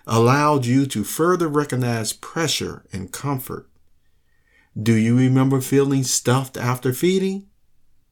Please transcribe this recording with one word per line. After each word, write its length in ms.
allowed 580
you 180
to 200
further 420
recognize 640
pressure 800
and 200
comfort. 580
Do 160
you 240
remember 440
feeling 420
stuffed 540
after 360
feeding, 540